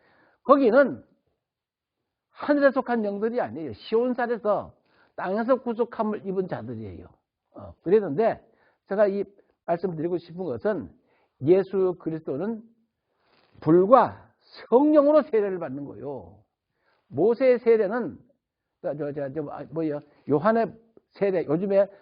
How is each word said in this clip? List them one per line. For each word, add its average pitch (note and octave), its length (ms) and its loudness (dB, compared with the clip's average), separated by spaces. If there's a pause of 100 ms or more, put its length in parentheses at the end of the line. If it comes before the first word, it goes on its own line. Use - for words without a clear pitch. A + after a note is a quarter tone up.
(440)
거기는 B3 600 4 (1300)
하늘에 C#4+ 400 2
속한 A#3+ 340 -2
영들이 G#3+ 360 -4
아니에요. C#3 320 -8
시온산에서 A3+ 1000 -2 (440)
땅에서 G#3+ 400 -2
구속함을 A3+ 680 -4
입은 F#3+ 220 -4
자들이에요. A2 580 -12 (480)
어, F2+ 280 -20
그랬는데, F3+ 600 0 (440)
제가 G3+ 200 2
이 G3 160 -2 (400)
말씀드리고 E3+ 540 -4
싶은 E3+ 260 -12
것은, D#3 460 -6 (520)
예수 F#3 560 2
그리스도는 D#3+ 640 -8 (1000)
불과 F3+ 680 4 (380)
성령으로 D4 540 6
세례를 G3+ 360 -2
받는 C#3+ 280 -10
거요. G2+ 520 -14 (680)
모세의 A#3 520 2
세례는, G#3+ 580 2 (640)
저, D3+ 120 -6
저, D3 180 -6
저, C#3 200 -8
저, D3 180 -8
아, D3 200 -14
뭐예요? D3+ 300 -4 (300)
요한의 G#3 420 2 (400)
세례, F#3+ 340 0
요즘에 G3 420 2 (140)